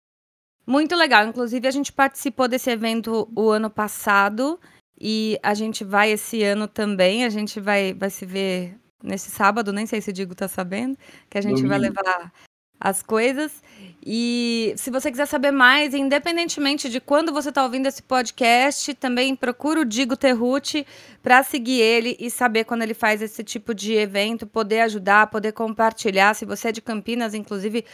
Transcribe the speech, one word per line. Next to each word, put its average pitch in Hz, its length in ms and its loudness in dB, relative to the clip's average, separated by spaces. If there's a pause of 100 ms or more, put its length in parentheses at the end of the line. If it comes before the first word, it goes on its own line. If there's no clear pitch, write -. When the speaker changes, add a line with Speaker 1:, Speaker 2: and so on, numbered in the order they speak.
(680)
Speaker 1:
Muito 294 280 2
legal. 254 320 6
Inclusive, 233 400 -4
a 269 60 2
gente 277 200 -4
participou 269 540 0
desse 247 240 -2
evento 226 680 -2
o 214 140 4
ano 214 180 2
passado 214 880 0 (400)
e 220 440 -2
a 208 100 2
gente 220 300 -4
vai 208 300 2
esse 214 320 -4
ano 208 240 0
também. 208 560 0
A 240 40 0
gente 214 300 -6
vai, 196 340 0
vai 196 160 -4
se 196 160 -12
ver 185 540 -6 (240)
nesse 196 280 -8
sábado, 208 420 0
nem 214 140 -4
sei 214 140 -4
se 208 100 -8
o - 20 -4
Digo 180 220 -8
tá 196 120 -6
sabendo, 196 500 -6 (320)
que 202 100 -6
a - 20 -2
gente 202 260 0
vai 196 120 2
Speaker 2:
Domingo. 214 180 -2
Speaker 1:
levar 185 360 -2 (460)
as 190 240 -2
coisas. 247 600 -2 (420)
E 233 720 -2
se - 140 -8
você 269 200 -2
quiser 269 160 -2
saber 285 240 0
mais, 277 420 4
independentemente 294 960 -2
de 240 120 -4
quando 320 320 2
você 285 180 -4
tá 269 140 2
ouvindo 262 220 -2
esse - 160 -4
podcast, 254 920 2
também 262 400 -2
procura 277 460 -2
o 302 40 2
Digo 240 320 0
Terrucci 262 720 0 (360)
pra 254 200 6
seguir 254 380 0
ele 226 400 2
e 233 100 -6
saber 226 340 0
quando 233 180 -4
ele 220 120 -4
faz 214 280 0
esse 220 200 -8
tipo 220 320 -8
de 202 200 -4
evento, 214 520 0
poder 220 340 0
ajudar, 214 500 4
poder 214 220 -4
compartilhar. 220 840 2
Se 220 100 -10
você 202 240 -6
é 220 40 0
de 220 100 -10
Campinas, 226 520 -6
inclusive, 214 600 -6